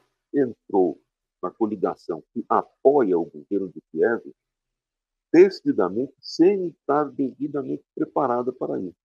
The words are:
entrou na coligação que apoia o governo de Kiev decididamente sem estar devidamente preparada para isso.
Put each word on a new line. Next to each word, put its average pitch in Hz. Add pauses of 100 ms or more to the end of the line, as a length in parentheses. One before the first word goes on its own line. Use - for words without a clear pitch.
(320)
entrou 104 (420)
na 90
coligação 90 (100)
que -
apoia 110
o 85
governo 92
de 80 (100)
Kiev 95 (1120)
decididamente 139
sem 185
estar 147
devidamente 139 (100)
preparada 123
para 139
isso. 90